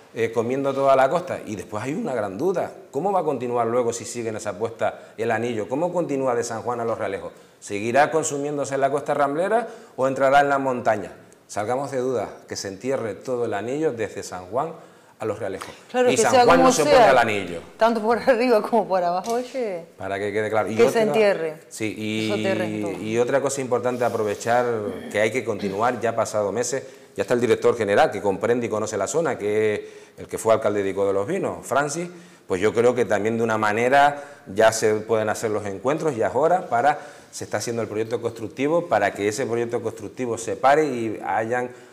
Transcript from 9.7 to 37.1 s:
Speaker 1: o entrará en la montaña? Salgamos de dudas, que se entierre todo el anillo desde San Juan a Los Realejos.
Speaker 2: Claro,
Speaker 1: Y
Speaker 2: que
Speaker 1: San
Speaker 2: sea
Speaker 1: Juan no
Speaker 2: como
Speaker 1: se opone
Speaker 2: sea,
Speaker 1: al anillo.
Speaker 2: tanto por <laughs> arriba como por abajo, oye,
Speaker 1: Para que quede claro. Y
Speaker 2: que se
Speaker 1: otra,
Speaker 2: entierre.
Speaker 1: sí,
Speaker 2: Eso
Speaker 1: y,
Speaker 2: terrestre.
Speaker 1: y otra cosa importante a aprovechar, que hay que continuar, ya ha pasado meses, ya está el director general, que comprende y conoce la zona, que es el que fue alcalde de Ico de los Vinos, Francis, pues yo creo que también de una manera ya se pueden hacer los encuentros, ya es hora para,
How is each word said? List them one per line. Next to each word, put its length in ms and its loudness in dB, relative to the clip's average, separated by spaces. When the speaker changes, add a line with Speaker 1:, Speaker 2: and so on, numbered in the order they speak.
Speaker 1:
o 120 0
entrará 340 4
en 80 4
la 100 2
montaña? 520 0
Salgamos 440 -4
de 80 -4
dudas, 300 -2
que 80 -8
se 120 -8
entierre 480 -4
todo 300 -4
el 80 -4
anillo 400 -2
desde 280 -6
San 260 -10
Juan 260 -4
a 60 -8
Los 140 -4
Realejos. 340 -8
Speaker 2:
Claro, 220 2
Speaker 1:
Y 40 2
Speaker 2:
que 60 2
Speaker 1:
San 100 4
Speaker 2:
sea 120 6
Speaker 1:
Juan 140 6
no 80 6
Speaker 2:
como 80 6
Speaker 1:
se 100 2
opone 140 6
Speaker 2:
sea, 120 8
Speaker 1:
al 80 6
anillo. 440 0
Speaker 2:
tanto 240 2
por 180 0
<laughs> 100 -4
arriba 320 4
como 260 0
por 160 0
abajo, 300 -2
oye, 520 -6
Speaker 1:
Para 220 -6
que 120 -2
quede 180 0
claro. 200 0
Y 60 -4
Speaker 2:
que 80 6
se 60 6
Speaker 1:
otra, 120 2
Speaker 2:
entierre. 540 2
Speaker 1:
sí, 580 -4
Speaker 2:
Eso 100 0
Speaker 1:
y, 60 -2
Speaker 2:
terrestre. 580 -2
Speaker 1:
y 160 -2
otra 240 2
cosa 200 -2
importante 420 -2
a 40 2
aprovechar, 580 0
que 100 0
hay 100 2
que 120 -2
continuar, 560 -2
ya 120 0
ha 40 -4
pasado 360 0
meses, 320 -4
ya 80 -4
está 100 0
el 80 2
director 340 4
general, 360 4
que 100 -6
comprende 460 0
y 20 -4
conoce 260 -4
la 120 -2
zona, 320 -2
que 340 0
es 80 -4
el 100 -14
que 100 -10
fue 160 4
alcalde 300 2
de 80 0
Ico 160 0
de 60 2
los 120 0
Vinos, 400 -4
Francis, 440 -2
pues 160 -2
yo 120 2
creo 200 4
que 120 2
también 320 0
de 60 0
una 140 0
manera 640 4
ya 180 6
se 240 2
pueden 340 0
hacer 200 -2
los 160 -2
encuentros, 500 -2
ya 120 0
es 80 -2
hora 340 2
para, 300 2